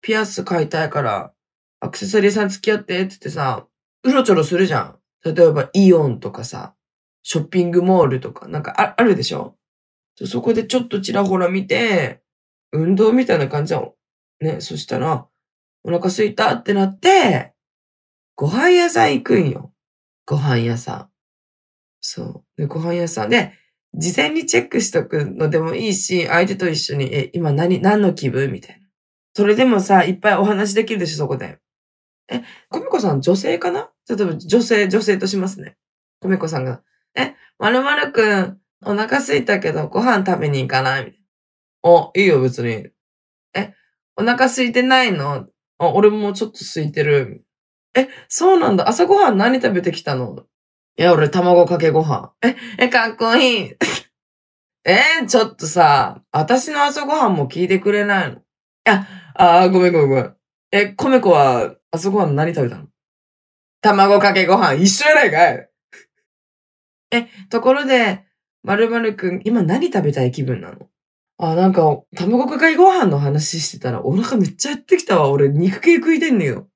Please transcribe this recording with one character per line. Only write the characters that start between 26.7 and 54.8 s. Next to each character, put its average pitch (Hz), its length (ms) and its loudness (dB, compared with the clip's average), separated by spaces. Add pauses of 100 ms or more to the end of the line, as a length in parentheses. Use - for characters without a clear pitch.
一 156 80 -4
緒 - 180 -6
に、 135 180 -4
「え、 139 200 -4
今 165 180 -2
何、 170 300 0
何 208 200 2
の 190 120 2
気 135 160 -4
分？」 135 220 -4
み 95 80 -12
た - 120 -20
い - 80 -20
な。 - 60 -20 (500)
そ 202 100 2
れ 208 100 4
で 262 100 4
も 220 140 4
さ、 190 240 4
い 185 80 -2
っ 185 80 -6
ぱ 208 120 2
い 185 60 2
お 196 60 2
話 202 300 -2
で 214 120 0
き 226 80 -6
る 202 60 -6
で 170 60 -4
し 156 80 -8
ょ、 151 40 -8
そ 151 100 -4
こ 147 100 -4
で。 82 200 -14 (720)
「え、 247 100 -6 (280)
コ 330 100 -6
ミ 523 60 -10
コ 403 140 -2
さ 180 140 0
ん 135 80 -2
女 170 140 2
性 254 220 -2
か - 140 -4
な？」 427 180 -8 (200)
例 233 120 -4
え 196 40 -2
ば 160 100 -6
女 220 260 0
性、 214 260 0
女 196 140 0
性 208 160 0
と 196 100 -6
し 196 100 -4
ま 190 100 -4
す 190 140 -12
ね。 - 140 -20 (440)
コ 185 80 -8
ミ 190 100 2
コ 165 100 -6
さ 156 120 -6
ん 127 40 -6
が、 127 180 -8 (340)
「え、 269 180 -4 (240)
〇 240 240 0
〇 285 300 -2
く 214 300 2
ん、 185 180 -8 (240)
お 208 120 -4
腹 233 220 -2
空 254 200 -2
い - 80 -2
た 202 140 0
け 160 120 -4
ど 151 160 -6
ご - 140 -2
飯 220 240 2
食 175 160 -2
べ 151 80 -2
に 139 120 -2
行 127 60 -6
か 131 140 -2
な 135 180 -2
い？」 120 60 -10
み - 60 -20
た - 60 -20
い - 20 -20 (640)
な。 170 60 4 (180)
「あ、 - 80 -20
い 190 80 2
い - 40 4
よ、 147 140 4
別 127 220 -2
に。」 113 240 -6 (640)
「え、 202 200 -8 (420)
お - 80 -4
腹 254 220 2
空 254 200 -2
い 233 60 -4
て 247 100 2
な 254 220 2
い 220 80 0
の？」 143 360 -6 (300)
「あ、 170 120 0
俺 202 200 4
も 208 240 -4
ち 196 100 -6
ょ 214 40 -10
っ - 40 -18
と - 80 -20
空 - 280 -8
い 147 40 -10
て 151 120 -4
る。」 143 400 -2 (520)
「え、 262 120 2 (200)
そ 370 260 2
う 349 60 4
な 247 120 0
ん 190 40 2
だ。 175 120 0
朝 339 180 0
ご 392 100 4
は 370 140 4
ん 208 80 0
何 240 240 2
食 - 120 0
べ 175 80 -2
て 170 100 -2
き - 100 -12
た 143 140 -6
の？」 120 300 -10 (520)
「い 147 40 0
や、 175 120 6
俺 151 160 2
卵 175 360 4
か 175 120 -2
け 160 120 2
ご 156 140 2
飯。」 113 280 -6 (120)
「え、 254 120 0 (220)
え、 247 100 2
か 233 220 0
っ 220 60 -14
こ 226 200 0
い 233 320 2
い。」 - 120 -18
<laughs> - 1040 -10